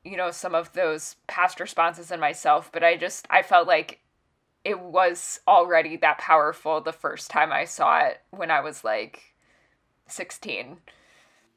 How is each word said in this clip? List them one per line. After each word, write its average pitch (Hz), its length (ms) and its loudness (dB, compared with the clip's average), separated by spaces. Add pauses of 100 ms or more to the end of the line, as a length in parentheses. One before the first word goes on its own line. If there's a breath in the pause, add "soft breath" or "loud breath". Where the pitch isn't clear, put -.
you 185 120 -14
know, 180 140 -2
some 175 240 -6
of 165 180 -2
those 160 440 -4 (100)
past - 340 0
responses 170 500 -2
in 175 100 -8
myself, 151 520 0
but 165 120 0
I 170 120 6
just, 175 320 -8
I 180 140 4
felt 175 240 4
like 160 320 -2 (680)
it 190 140 -4
was 180 680 0
already 165 480 4
that 151 220 0
powerful 156 640 2
the 160 120 -6
first 156 360 -10
time - 240 0
I 143 120 -2
saw 160 420 0
it - 140 -6 (100)
when 170 220 -6
I 147 80 0
was, 147 240 -10
like, 110 500 -8 (720)
sixteen. 147 680 -14 (800 soft breath)